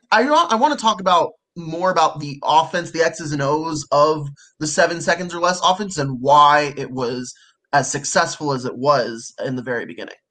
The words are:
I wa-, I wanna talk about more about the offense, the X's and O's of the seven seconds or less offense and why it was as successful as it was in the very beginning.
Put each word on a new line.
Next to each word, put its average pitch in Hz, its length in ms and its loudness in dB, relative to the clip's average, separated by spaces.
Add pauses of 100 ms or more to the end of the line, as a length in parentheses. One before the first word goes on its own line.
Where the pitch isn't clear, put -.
(120)
I 233 180 2
wa-, 202 200 4
I 226 60 2
wanna 285 200 2
talk 214 260 0
about 175 320 2 (220)
more 170 360 -4
about 170 280 2
the 143 240 -10
offense, 160 480 0
the 160 100 -2
X's 165 300 -2
and 147 100 -4
O's 151 500 -2
of 147 360 2 (320)
the 156 60 -4
seven 170 360 0
seconds 175 340 -2
or 170 40 -8
less 180 240 2
offense 185 340 0
and 135 220 -4
why 147 580 6
it 135 120 -8
was 127 440 -6 (400)
as 139 160 2
successful 156 640 -2
as 127 120 -4
it 120 120 -6
was 120 560 0 (100)
in 127 120 -4
the 127 60 -6
very 117 240 -6
beginning. - 300 -16 (160)